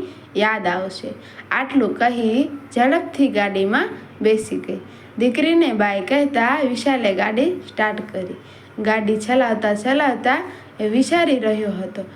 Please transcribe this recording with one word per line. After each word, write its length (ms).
યાદ 320
આવશે." 460
આટલું 460
કહી 520
ઝડપથી 520
ગાડીમાં 640
બેસી 380
ગઈ. 200
દીકરીને 540
બાય 280
કહેતા 560
વિશાલે 460
ગાડી 360
સ્ટાર્ટ 500
કરી. 220
ગાડી 360
ચલાવતા 560
ચલાવતા 640
એ 100
વિચારી 500
રહ્યો 300
હતો 360